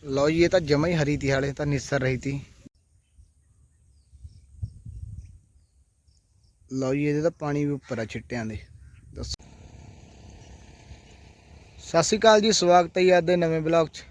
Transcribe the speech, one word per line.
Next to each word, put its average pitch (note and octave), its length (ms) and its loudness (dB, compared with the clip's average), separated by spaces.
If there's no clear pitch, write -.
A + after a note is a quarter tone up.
ਲਓ C#3 260 0
ਜੀ, E3 120 2
ਇਹ E3+ 60 4
ਤਾਂ F#3 120 2
ਜਮਾਂ D3 280 2
ਹੀ F3 60 0
ਹਰੀ D3 220 0
ਤੀ, C3+ 140 -2
ਹਾਲੇ C#3 220 0
ਤਾਂ D3 140 -6
ਨਿਸਰ C#3 340 -2
ਰਹੀ C3 160 -2
ਤੀ। C#3 240 -6
ਲਓ C3 220 -4
ਜੀ, C#3+ 100 -2
ਇਹਦੇ D3 180 0
ਤਾਂ E3+ 80 2
ਪਾਣੀ D3 340 -4
ਵੀ C#3+ 60 -2
ਉੱਪਰ C3 280 -6
ਆ A2+ 60 -4
ਛਿੱਟਿਆਂ A2+ 420 -10
ਦੇ। A2 120 -10
ਦੱਸੋ। - 300 -12
ਸਤਿ - 240 0
ਸ਼੍ਰੀ G#3+ 160 0
ਅਕਾਲ G#3+ 220 6
ਜੀ, G#3 120 2
ਸਵਾਗਤ F3 460 4
ਹੈ F#3 40 2
ਜੀ F#3 160 6
ਅੱਜ E3+ 60 0
ਦੇ F3+ 120 2
ਨਵੇਂ E3 240 0
ਵਲੌਗ D#3+ 280 0
'ਚ। - 220 -18